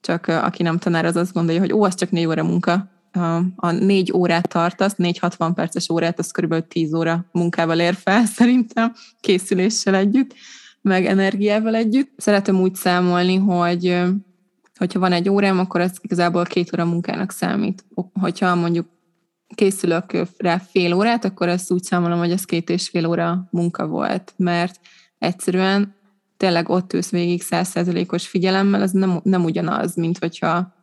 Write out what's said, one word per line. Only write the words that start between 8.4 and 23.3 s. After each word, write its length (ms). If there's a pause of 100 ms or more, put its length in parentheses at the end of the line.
készüléssel 760
együtt, 400 (460)
meg 260
energiával 680
együtt. 420
Szeretem 440
úgy 140
számolni, 600
hogy, 500
ö, 220 (680)
hogyha 240
van 120
egy 160
órám, 300
akkor 220
az 200
igazából 440
két 300
óra 100
munkának 460
számít. 540 (100)
O-, 260
hogyha 340
mondjuk 320 (680)
készülök, 580
ö, 100 (140)
rá 220
fél 360
órát, 300
akkor 240
azt 240
úgy 100
számolom, 360
hogy 140
az 120
két 260
és 180
fél 180
óra 440